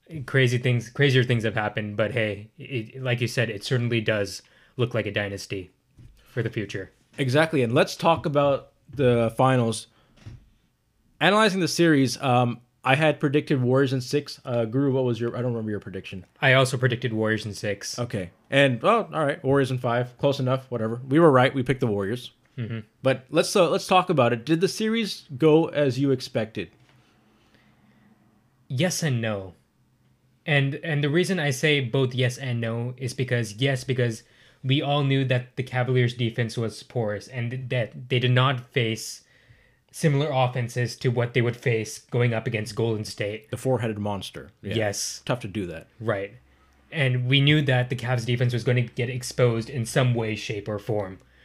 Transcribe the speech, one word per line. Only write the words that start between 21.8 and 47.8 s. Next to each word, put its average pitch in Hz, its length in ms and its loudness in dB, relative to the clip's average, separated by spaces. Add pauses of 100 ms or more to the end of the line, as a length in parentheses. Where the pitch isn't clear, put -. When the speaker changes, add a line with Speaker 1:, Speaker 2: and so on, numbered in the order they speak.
Speaker 2:
the 127 60 2
Warriors. 101 440 -2 (260)
Speaker 1:
Mm-hmm. 113 220 -6 (240)
Speaker 2:
But 127 260 0
let's, 156 240 0
uh, 175 160 4
let's 175 180 -2
talk 185 220 4
about 127 220 4
it. 117 140 -4
Did 160 160 2
the 185 80 2
series 220 560 -4 (120)
go 156 300 6
as 135 320 0
you 139 120 2
expected? 110 580 -4 (2000)
Speaker 1:
Yes 165 340 0
and 127 180 0
no. 101 340 -4 (880)
And, 139 300 2
and 147 280 -2
the 147 60 0
reason 175 280 2
I 147 120 0
say 143 320 2
both 131 340 0
yes 123 220 0
and 123 240 -4
no 117 340 -4
is 127 180 -8
because, 117 420 -2
yes, 127 280 0
because 120 400 -2 (380)
we 135 200 2
all 143 240 0
knew 135 180 2
that 127 320 -2
the 127 80 -6
Cavaliers' 127 500 0
defense 113 440 -2
was 113 260 -6
porous 104 460 -6
and 123 400 -8
that 127 400 -4
they 127 100 2
did 123 120 2
not 127 280 4
face - 640 -4 (640)
similar 151 400 0
offenses 123 680 0
to - 100 0
what 120 260 0
they 127 80 4
would 117 140 0
face 113 440 -2
going 120 340 0
up 110 120 -4
against 107 300 -4
Golden 110 300 -2
State. - 460 -8
Speaker 2:
The 120 40 -8
four-headed 120 420 -2
monster. 98 540 -8 (100)
Yeah. 98 140 -6
Speaker 1:
Yes. 107 480 -4
Speaker 2:
Tough 127 160 -4
to - 80 -10
do 92 200 -6
that. 80 200 -12 (140)
Speaker 1:
Right. 101 320 -4 (580)
And 127 360 0
we 139 120 6
knew 147 220 6
that 127 280 2